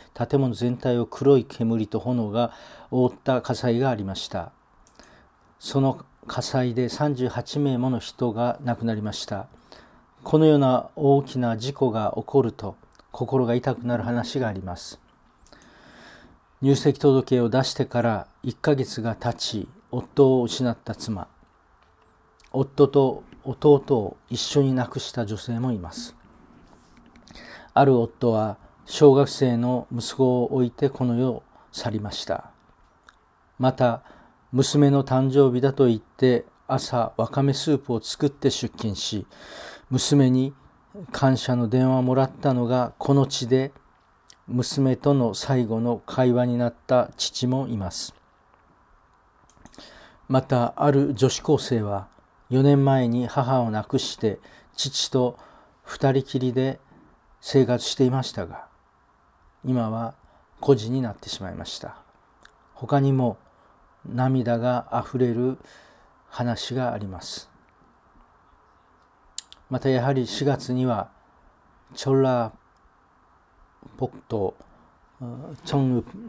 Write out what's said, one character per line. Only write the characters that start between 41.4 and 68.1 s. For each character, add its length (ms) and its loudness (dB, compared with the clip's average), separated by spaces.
の 140 0
電 200 2
話 100 2
を 20 0
も 140 0
ら 100 4
っ 100 -6
た 180 0
の 120 0
が 320 0
こ 160 0
の 140 4
地 200 -6
で、 240 2
娘 480 0
と 160 2
の 220 0
最 300 0
後 140 -2
の 260 -2
会 280 2
話 140 2
に 100 -2
な 140 -2
っ 20 -20
た 300 2
父 320 -4
も 220 -2
い 80 -6
ま 140 -6
す。 220 -10
ま 140 2
た、 340 0
あ 160 2
る 220 2
女 160 2
子 100 -4
高 180 2
生 240 -2
は 280 -6
四 120 2
年 220 6
前 240 4
に 200 0
母 340 0
を 100 -2
亡 140 -4
く 140 -2
し 200 -6
て、 220 -2
父 360 -4
と 280 0
二 260 0
人 120 0
き 160 -6
り 120 0
で 300 -2
生 260 4
活 220 0
し 80 -6
て 80 2
い 80 4
ま 100 0
し 120 -10
た 120 -8
が、 200 -16
今 260 -2
は 240 -6
孤 160 4
児 140 -4
に 120 -2
な 100 -6
っ 40 -16
て 140 -18
し 120 -12
ま 100 -8
い 40 -12
ま 80 -12
し 160 -12
た。 160 -14
他 260 -2
に 140 2
も 240 0
涙 540 -2
が 320 -2
あ 140 -4
ふ 160 -6
れ 120 2
る 280 -4
話 460 -6
が 180 -4
あ 60 -8
り 100 -10
ま 140 -14
す。 300 -16